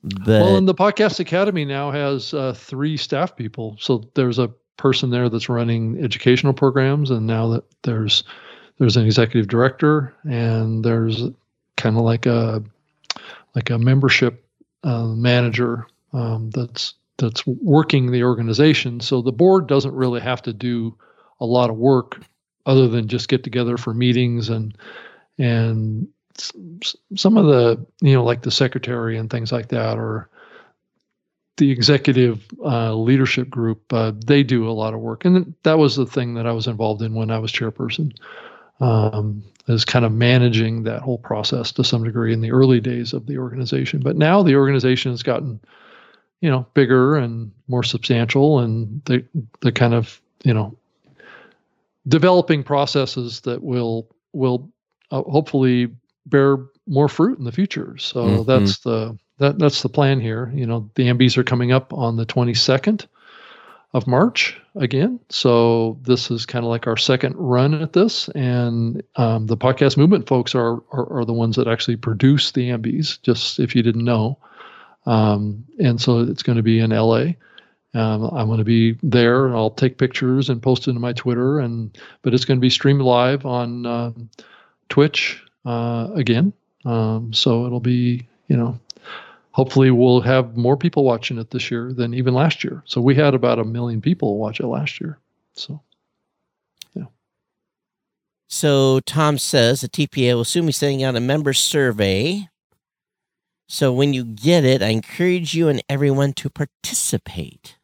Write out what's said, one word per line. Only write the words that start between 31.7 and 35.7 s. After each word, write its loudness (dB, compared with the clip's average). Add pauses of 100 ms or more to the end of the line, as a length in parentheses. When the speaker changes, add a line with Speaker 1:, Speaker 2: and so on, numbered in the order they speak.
Speaker 2:
executive, 2 (180)
uh, -2
leadership 0
group, -4
uh, 0 (120)
they 4
do -2
a -4
lot -4
of -10
work. -10
And 4
th-, -16
that 4